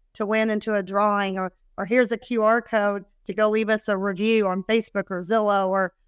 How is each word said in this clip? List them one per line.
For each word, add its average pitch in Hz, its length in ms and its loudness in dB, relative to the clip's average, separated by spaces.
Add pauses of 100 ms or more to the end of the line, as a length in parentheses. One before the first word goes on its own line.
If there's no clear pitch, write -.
(140)
to 214 120 -6
win 220 240 0
into 214 260 -2
a 202 60 0
drawing," 202 560 0
or, 185 140 -6 (260)
or, - 80 -6
"Here's 233 280 2
a 220 40 -4
Q 226 260 -4
R 226 180 4
code 202 420 -2 (220)
to 196 80 -8
go 214 160 2
leave 214 200 0
us 214 200 0
a 202 80 0
review 202 500 0
on 185 160 -2
Facebook 214 460 -2
or 180 100 -6
Zillow 202 480 0
or, 190 260 -2 (140)